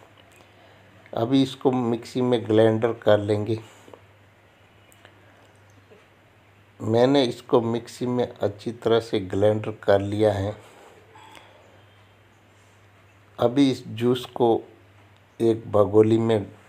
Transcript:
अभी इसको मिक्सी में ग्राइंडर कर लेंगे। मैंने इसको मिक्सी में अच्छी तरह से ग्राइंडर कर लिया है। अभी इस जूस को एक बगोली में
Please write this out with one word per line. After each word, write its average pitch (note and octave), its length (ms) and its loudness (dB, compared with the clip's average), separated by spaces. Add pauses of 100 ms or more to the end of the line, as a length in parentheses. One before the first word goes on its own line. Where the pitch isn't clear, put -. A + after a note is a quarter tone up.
(1160)
अभी C3 280 0
इसको C3+ 300 -2
मिक्सी A#2+ 500 -4
में B2 220 0
ग्राइंडर A2 480 2
कर G#2 260 2
लेंगे। G#2 420 -4 (3250)
मैंने B2 420 2
इसको A#2+ 360 0
मिक्सी A#2 460 -6
में B2 340 -4
अच्छी G#2+ 320 -6
तरह A2+ 280 0
से G#2+ 200 -4
ग्राइंडर G#2 500 0
कर G2+ 300 2
लिया G#2 320 0
है। G2+ 240 -4 (2750)
अभी C3 320 0
इस B2+ 180 -8
जूस A#2+ 360 -4
को A#2 360 0 (800)
एक A2+ 320 -2
बगोली G#2+ 460 4
में A2 340 -2 (160)